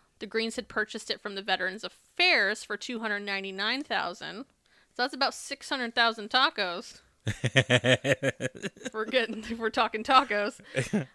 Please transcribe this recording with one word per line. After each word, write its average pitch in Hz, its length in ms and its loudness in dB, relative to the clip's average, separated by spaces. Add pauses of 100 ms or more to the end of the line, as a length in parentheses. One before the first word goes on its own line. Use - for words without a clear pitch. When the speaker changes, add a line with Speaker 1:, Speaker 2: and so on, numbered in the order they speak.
(180)
Speaker 1:
The 220 80 -10
Greens 226 300 -2
had 254 100 -8
purchased - 420 -6
it - 120 -4
from 202 160 -8
the 196 60 -8
Veterans 190 420 -2
Affairs 226 800 2
for 208 120 -6
two 240 220 -6
hundred 208 220 -2
ninety-nine 202 640 -2
thousand. 175 540 -4 (580)
So 247 80 0
that's 277 100 -4
about 262 200 0
six - 340 -12
hundred 247 260 -4
thousand 226 360 2
tacos. 220 720 0 (280)
Speaker 2:
<laughs> 127 1600 2
Speaker 1:
We're 220 120 -4
getting, 226 360 0
if 226 180 -8
we're 226 120 -2
talking 220 320 0
tacos. 214 580 4 (140)
Speaker 2:
<laughs> 131 400 0